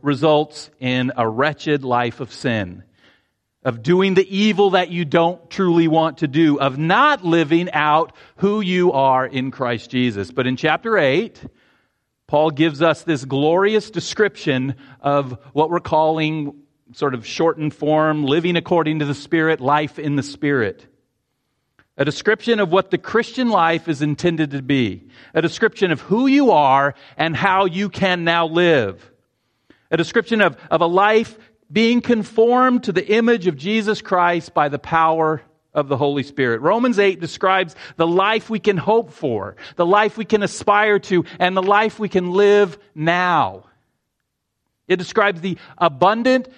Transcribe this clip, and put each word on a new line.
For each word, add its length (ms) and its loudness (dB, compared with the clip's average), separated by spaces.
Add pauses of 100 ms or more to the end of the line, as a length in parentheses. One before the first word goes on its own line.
results 760 0
in 380 -2
a 100 0
wretched 580 -2
life 360 -2
of 100 -12
sin, 520 -6 (840)
of 180 -4
doing 300 2
the 240 0
evil 340 2
that 200 0
you 160 -4
don't 420 0
truly 400 2
want 300 0
to 100 -2
do, 320 2
of 160 -2
not 480 2
living 480 0
out 420 0 (220)
who 240 0
you 320 0
are 340 2
in 240 -6
Christ 400 -6
Jesus. 400 -2
But 160 -4
in 100 -2
chapter 420 -2
eight, 440 0 (840)
Paul 240 0
gives 320 -2
us 220 0
this 200 -4
glorious 680 0
description 840 -4 (260)
of 380 -2 (160)
what 160 2
we're 100 -2
calling, 840 -2 (300)
sort 220 -2
of 120 -10
shortened 460 -2
form, 520 0
living 320 0
according 420 0
to 80 -2
the 80 -4
Spirit, 460 -2
life 380 0
in 180 -4
the 60 0
Spirit. 640 -4 (1120)
A 60 -2
description 560 -2
of 100 -2
what 200 0
the 80 0
Christian 500 -2
life 400 0
is 140 -4
intended 480 -2
to 100 -8
be. 480 -2 (260)
A 60 0
description 500 0
of 120 -2
who 240 0
you 240 4
are 440 4 (220)
and 180 0
how 300 2
you 240 -2
can 340 -2
now 240 0
live. 640 0 (800)
A 60 0
description 460 -2
of, 160 0 (120)
of 120 0
a 40 4
life 520 0 (340)
being 300 2
conformed 840 2
to 80 -4
the 140 -4
image 400 2
of 100 0
Jesus 460 -4
Christ 500 0
by 160 0
the 100 -6
power 640 0 (300)
of 160 -2
the 80 -2
Holy 260 0
Spirit. 380 -2
Romans 380 0
eight 200 2
describes 560 -2 (220)
the 100 2
life 420 0
we 120 -4
can 160 0
hope 340 0
for, 460 -6 (200)
the 100 0
life 300 2
we 80 -8
can 180 0
aspire 560 2
to, 260 0 (140)
and 180 0
the 60 0
life 360 2
we 100 -4
can 220 -2
live 480 4 (160)
now. 720 -2 (1200)
It 100 0
describes 440 -2
the 180 -6 (180)
abundant, 800 2